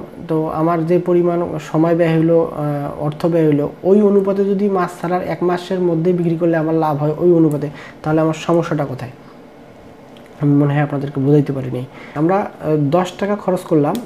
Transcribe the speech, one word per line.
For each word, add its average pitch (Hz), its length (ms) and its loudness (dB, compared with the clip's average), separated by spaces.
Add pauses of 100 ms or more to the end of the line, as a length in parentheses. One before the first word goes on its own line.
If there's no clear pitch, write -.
(280)
তো 160 200 -2
আমার 160 380 -2
যে 175 140 2
পরিমাণ 175 600 0
সময় 165 360 0
ব্যয় 165 240 2
হলো, 165 380 2
আহ, 147 460 -4
অর্থ 151 220 -4
ব্যয় 165 220 2
হলো, 143 220 2 (140)
ওই 196 180 6
অনুপাতে 196 440 2
যদি 202 240 0
মাছ 180 320 -2
ছাড়ার 180 260 -2
এক 160 160 -4
মাসের 180 360 -2
মধ্যে 175 340 0
বিক্রি 170 240 0
করলে 165 200 2
আমার 160 180 0
লাভ 156 220 0
হয় 151 200 0
ওই 175 140 4
অনুপাতে, 147 380 2 (340)
তাহলে 156 180 2
আমার 160 120 2
সমস্যাটা 160 520 0
কোথায়? 123 260 -10 (1300)
আমি 143 100 2
মনে 143 220 2
হয় 147 100 2
আপনাদেরকে 143 360 -4
বোঝাইতে 139 340 2
পারিনি। 131 320 -6 (300)
আমরা, 165 220 2
আহ, 160 400 -2
দশ 151 340 0
টাকা 202 240 -4
খরচ 185 240 -2
করলাম, 156 360 0 (100)